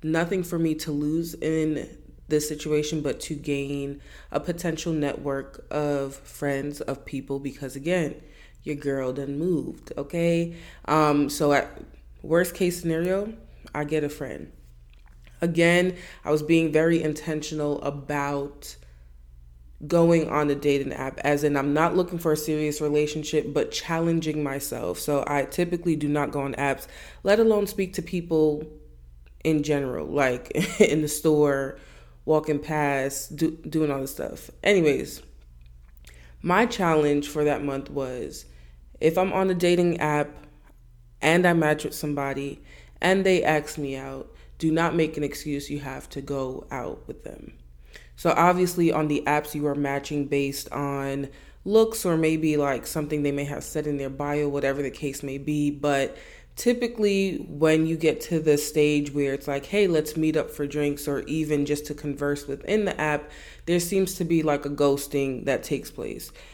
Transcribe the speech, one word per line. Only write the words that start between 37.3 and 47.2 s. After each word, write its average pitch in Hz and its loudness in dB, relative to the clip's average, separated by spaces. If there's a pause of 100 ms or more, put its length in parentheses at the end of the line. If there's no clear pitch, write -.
that 139 2
month 139 -6
was, 127 -8 (560)
if 165 4
I'm 190 2
on 190 2
a 185 2
dating 175 4
app 147 2 (920)
and 170 4
I 175 6
match 151 2
with - -6
somebody 139 -4 (380)
and 190 4
they 185 6
ask 151 0
me 139 -6
out, 135 -10 (220)
do 160 2
not 160 2
make 160 2
an 147 -2
excuse. 143 -6
You 143 -6
have 135 -10
to 143 -10
go 135 -6
out - -8
with - -14